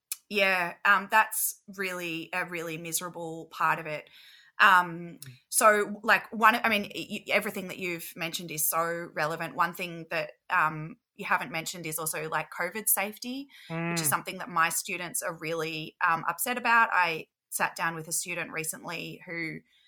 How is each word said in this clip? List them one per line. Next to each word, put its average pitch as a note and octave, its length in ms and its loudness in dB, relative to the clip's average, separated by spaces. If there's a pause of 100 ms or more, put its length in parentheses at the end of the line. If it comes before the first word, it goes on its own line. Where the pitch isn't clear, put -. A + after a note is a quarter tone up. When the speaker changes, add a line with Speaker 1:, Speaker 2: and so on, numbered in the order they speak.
(280)
Speaker 1:
Yeah, F#3+ 440 2 (120)
um, G3+ 240 6
that's - 520 2 (160)
really F3+ 560 -4
a F3+ 140 0
really E3 320 -4
miserable E3+ 720 -6
part D#3+ 260 2
of D#3+ 80 -8
it. D3+ 240 -8 (480)
Um, F3 640 6
Speaker 2:
Mm. B2+ 120 -14 (180)
Speaker 1:
so, G#3 520 4
like, G#3 300 4
one, A3+ 320 6
I A#3 60 4
mean, G#3 240 0
y-, E3 160 -8
y-, - 200 -8
everything G3 380 0
that - 80 -10
you've F3 400 -6
mentioned E3+ 340 -6
is D#3 160 -2
so E3+ 460 -2
relevant. D#3+ 420 -2
One F3 200 2
thing E3+ 360 -8
that, D#3+ 200 -2 (180)
um, D#3+ 480 0 (180)
you F#3+ 120 -10
haven't F3+ 260 0
mentioned E3 320 -6
is D#3 140 -4
also, D#3 320 -4
like, D#3 200 -2
covid G3 380 -4
safety, B3 600 -2 (200)
which E3 320 -2
is D#3 60 0
Speaker 2:
Mm. C#3 40 2
Speaker 1:
something F#3 280 -2
that F3+ 100 -10
my E3+ 220 2
students F3 520 -4
are E3+ 120 -4
really, D#3+ 600 -4 (120)
um, E3 200 2
upset A#3+ 300 -2
about. A#3 340 4
I E3+ 380 0 (220)
sat - 260 -2
down E3+ 180 0
with D#3+ 140 -8
a E3 40 -8
student E3+ 380 -4
recently E3 760 -8
who, E3 340 -6 (280)